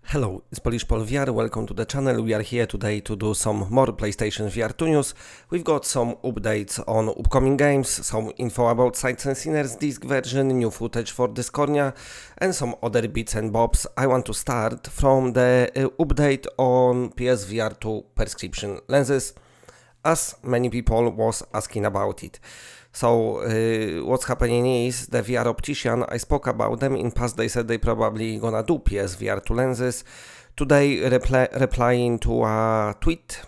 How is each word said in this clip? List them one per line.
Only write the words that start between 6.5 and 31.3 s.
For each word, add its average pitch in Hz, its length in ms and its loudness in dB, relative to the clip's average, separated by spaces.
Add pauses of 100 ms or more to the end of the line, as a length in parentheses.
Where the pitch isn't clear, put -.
on 110 220 0
upcoming 131 480 2
games, 139 320 4
some - 480 -4
info 120 320 0
about 120 260 4
Sights 127 320 -4
and 135 100 -2
Sinners 147 380 -2
disc 139 300 -6
version, 131 420 0
new 127 240 2
footage 113 400 -6
for 123 160 0
Discordia, 143 680 0 (460)
and 185 160 0
some 120 300 -4
other 113 240 0
bits 110 260 -6
and 107 180 -2
bobs. 113 320 2 (120)
I 131 100 2
want 127 200 2
to 110 60 -6
start 117 540 -2
from 131 460 2
the, 123 420 4
uh, 135 300 0
update 139 420 2 (100)
on 127 540 2
P 123 160 -6
S 123 160 2
V 101 160 -6
R 107 160 -2
two 107 300 -6 (100)
prescription 101 720 -4
lenses, 135 480 2 (680)
as - 400 0
many 123 260 0
people 117 400 2
was 110 320 0 (100)
asking - 320 -4
about 98 380 0
it. - 160 -16 (580)
So, 113 460 4
uh, 110 640 0
what's 127 180 0
happening 120 400 2 (220)
is 123 220 -6
the 120 120 0
V 120 160 -4
R 117 120 2
optician, 120 600 -2
I - 80 -6
spoke 139 300 0
about 113 340 -2
them 135 160 0
in 120 140 -2
past, 120 260 -2
they 113 100 0
said 117 220 -2
they 117 80 0
probably 110 600 -2
gonna 110 240 -2
do 151 160 0
P 101 200 0
S 95 180 -4
V 104 120 -6
R 101 120 -2
two - 120 -4
lenses. 123 500 0 (540)
Today, 143 500 4
reply, 127 400 4 (140)